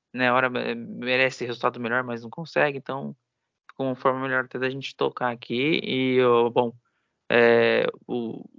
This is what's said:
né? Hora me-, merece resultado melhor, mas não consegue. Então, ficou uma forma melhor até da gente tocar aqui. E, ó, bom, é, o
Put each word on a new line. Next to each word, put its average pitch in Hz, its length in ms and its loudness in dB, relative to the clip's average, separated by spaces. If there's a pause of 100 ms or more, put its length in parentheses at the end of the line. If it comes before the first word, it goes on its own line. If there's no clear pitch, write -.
(140)
né? 127 200 2
Hora 127 160 2
me-, 120 260 -4
merece 120 720 -2
resultado 123 340 -4
melhor, 120 240 -2
mas 120 200 -8
não 120 60 -12
consegue. 147 480 -2
Então, 135 380 -10 (540)
ficou - 160 -6
uma 131 100 -2
forma 131 260 0
melhor 131 240 -2
até 127 140 -10
da 131 100 -2
gente 135 260 -10
tocar 131 360 -2
aqui. 123 500 -2
E, 131 400 0
ó, 120 280 4
bom, 120 240 0 (580)
é, 117 560 6 (180)
o 117 380 -6 (160)